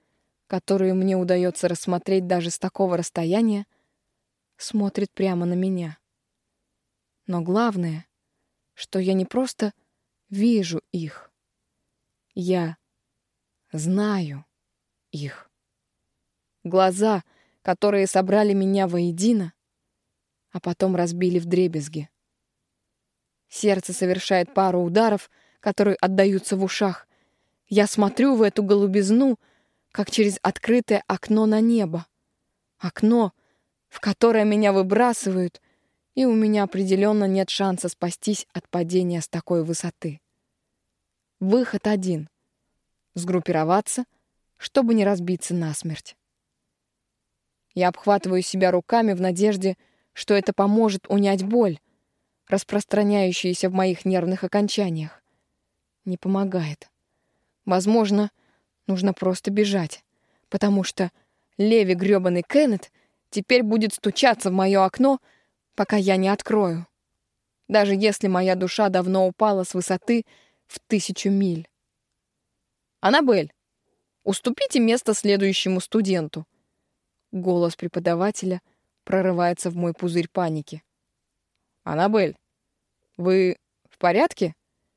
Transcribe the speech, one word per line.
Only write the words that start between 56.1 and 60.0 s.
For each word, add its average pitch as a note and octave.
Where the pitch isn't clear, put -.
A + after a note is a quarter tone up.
помогает. F#3
Возможно, G3+
нужно F#3+
просто F#3
бежать, G3